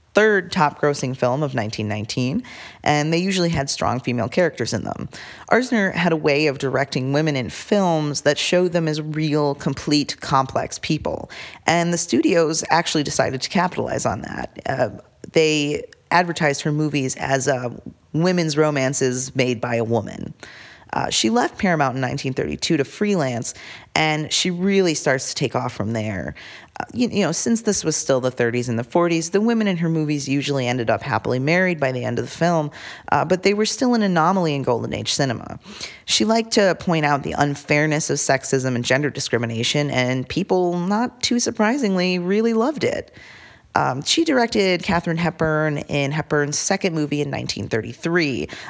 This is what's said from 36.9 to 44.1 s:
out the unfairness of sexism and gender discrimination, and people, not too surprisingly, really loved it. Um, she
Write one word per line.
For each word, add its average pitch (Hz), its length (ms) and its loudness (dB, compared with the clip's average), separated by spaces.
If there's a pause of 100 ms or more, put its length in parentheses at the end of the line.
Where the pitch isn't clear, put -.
out 143 180 2
the 151 160 -6
unfairness 147 720 0
of 139 60 0
sexism 131 580 0
and 120 100 -2
gender 131 260 2
discrimination, 120 840 -2
and 127 360 0
people, 180 480 0
not 208 460 -2
too 240 160 0
surprisingly, 208 800 0
really 202 340 0
loved 226 300 0
it. - 320 -4 (640)
Um, 139 260 0
she - 220 2